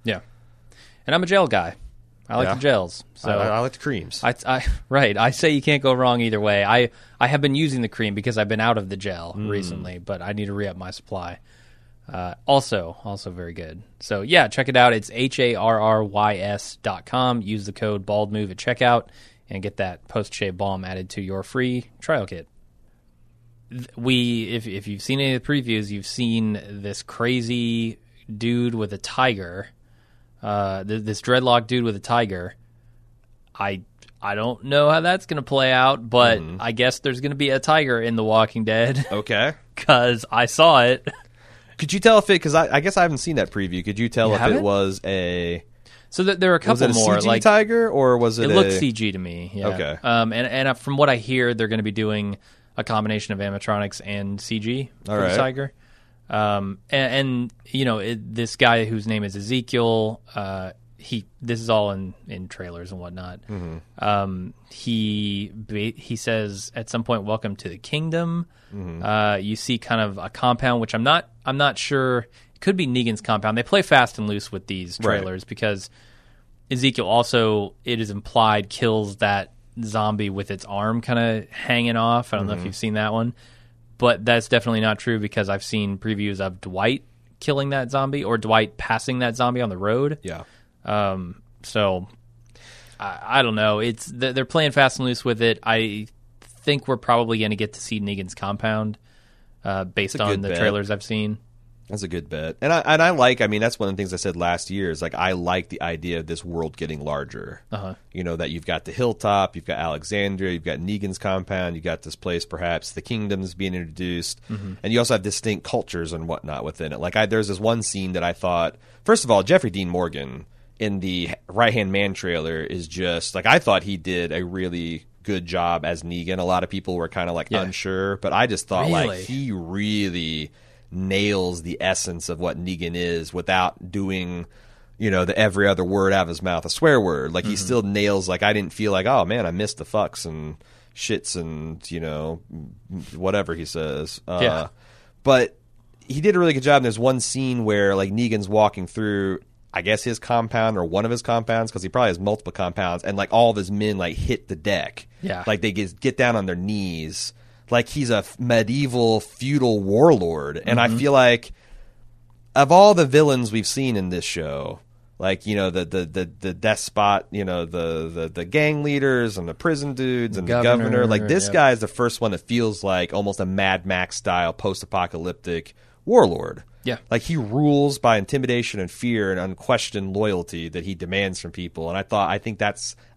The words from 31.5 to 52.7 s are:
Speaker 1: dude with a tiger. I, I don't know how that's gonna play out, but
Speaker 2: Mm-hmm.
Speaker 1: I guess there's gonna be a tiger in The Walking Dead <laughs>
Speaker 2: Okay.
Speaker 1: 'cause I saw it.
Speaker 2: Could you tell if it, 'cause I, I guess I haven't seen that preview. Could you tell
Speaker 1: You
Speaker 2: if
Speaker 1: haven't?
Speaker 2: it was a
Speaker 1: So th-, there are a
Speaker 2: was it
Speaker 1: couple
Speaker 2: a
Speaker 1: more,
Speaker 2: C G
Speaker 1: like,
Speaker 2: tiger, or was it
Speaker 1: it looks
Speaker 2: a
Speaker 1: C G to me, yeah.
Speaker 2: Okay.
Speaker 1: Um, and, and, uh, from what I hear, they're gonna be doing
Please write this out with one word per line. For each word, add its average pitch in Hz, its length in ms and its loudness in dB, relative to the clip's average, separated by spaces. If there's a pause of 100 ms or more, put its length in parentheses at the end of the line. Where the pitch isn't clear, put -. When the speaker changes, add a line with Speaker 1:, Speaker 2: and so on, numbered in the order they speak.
Speaker 1:
dude 123 180 0
with 110 120 -2
a 98 40 -10
tiger. 98 540 -2 (1000)
I, 98 280 -4 (380)
I 101 140 -4
don't 113 300 -4
know 143 260 4
how 160 100 4
that's 180 260 0
gonna 151 160 -4
play 131 300 4
out, 127 360 4
but 117 320 8
Speaker 2:
Mm-hmm. 82 200 -8
Speaker 1:
I 117 120 -2
guess 123 280 2
there's 127 200 -4
gonna 143 140 -2
be 139 160 0
a 135 100 2
tiger 143 400 4
in 117 160 0
The 110 80 0
Walking 110 400 4
Dead 117 440 2
<laughs> - 40 -6
Speaker 2:
Okay. 107 400 0 (240)
Speaker 1:
'cause 123 540 4
I 120 160 4
saw 156 360 8
it. 123 240 4 (720)
Speaker 2:
Could 151 140 -4
you 190 80 -2
tell 220 180 10
if 202 120 2
it, 190 80 6
'cause 151 160 0
I, 160 220 4
I 143 40 4
guess 185 160 0
I 190 60 6
haven't 160 160 2
seen 160 180 -4
that 117 140 0
preview. 92 340 -4
Could 101 140 -4
you 117 100 0
tell 113 200 2
Speaker 1:
You 107 60 4
Speaker 2:
if 101 60 2
Speaker 1:
haven't? 127 180 4
Speaker 2:
it - 40 0
was 98 420 2
a 87 600 -2 (460)
Speaker 1:
So 185 140 0
th-, 190 140 2
there 185 140 4
are 170 40 6
a - 120 -2
Speaker 2:
was 123 120 4
it 131 60 4
Speaker 1:
couple 117 160 4
Speaker 2:
a - 40 6
Speaker 1:
more, 104 140 6
Speaker 2:
C - 20 0
G - 60 2
Speaker 1:
like, - 140 4
Speaker 2:
tiger, 220 480 6
or 127 280 6
was 117 200 2
it 110 120 4
Speaker 1:
it 104 40 6
looks 98 200 6
Speaker 2:
a 92 40 2
Speaker 1:
C 131 140 2
G 107 200 -2
to 95 60 -6
me, 87 360 -10
yeah. 101 140 -2
Speaker 2:
Okay. 85 340 -4
Speaker 1:
Um, 117 300 2
and, 120 140 -2
and, 131 220 0
uh, 127 60 2
from 139 220 -6
what 143 120 6
I 127 80 6
hear, 120 380 0
they're 110 140 0
gonna 110 140 0
be 107 80 -2
doing 104 480 -2 (380)